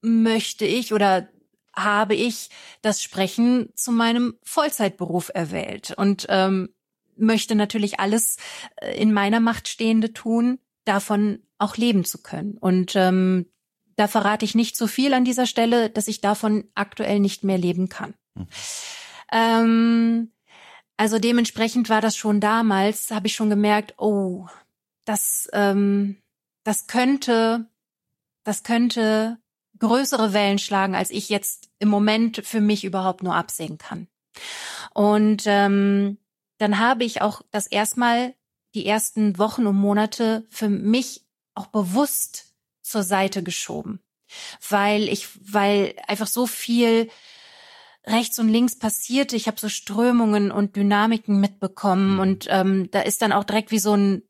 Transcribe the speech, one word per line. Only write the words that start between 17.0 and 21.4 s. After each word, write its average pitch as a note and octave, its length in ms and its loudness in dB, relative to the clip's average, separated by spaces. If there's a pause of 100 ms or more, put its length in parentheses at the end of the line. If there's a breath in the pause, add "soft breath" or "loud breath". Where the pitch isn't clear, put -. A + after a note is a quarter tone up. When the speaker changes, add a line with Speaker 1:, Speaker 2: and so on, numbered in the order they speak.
Speaker 1:
nicht G3 240 -2
mehr G3 160 0
leben F3+ 300 0
kann. - 260 -12 (200)
Speaker 2:
Mhm. F#2 120 -12 (880 loud breath)
Speaker 1:
Ähm, A3+ 1000 4 (640 loud breath)
also A3 220 2
dementsprechend A#3 680 0